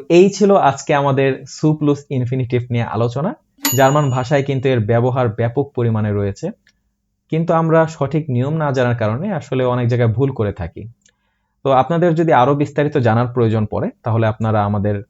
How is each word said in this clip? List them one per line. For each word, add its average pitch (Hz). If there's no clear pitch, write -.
এই 180
ছিল 196
আজকে 139
আমাদের 135
সু 156
প্লাস 143
ইনফিনিটিভ 123
নিয়ে 117
আলোচনা। 123
জার্মান 139
ভাষায় 127
কিন্তু 139
এর 120
ব্যবহার 123
ব্যাপক 120
পরিমাণে 110
রয়েছে, 101
কিন্তু 170
আমরা 160
সঠিক 156
নিয়ম 131
না 151
জানার 123
কারণে 117
আসলে 139
অনেক 123
জায়গায় 117
ভুল 135
করে 104
থাকি। 90
তো 135
আপনাদের 160
যদি 165
আরো 131
বিস্তারিত 147
জানার 117
প্রয়োজন 113
পড়ে, 135
তাহলে 113
আপনারা 107
আমাদের 104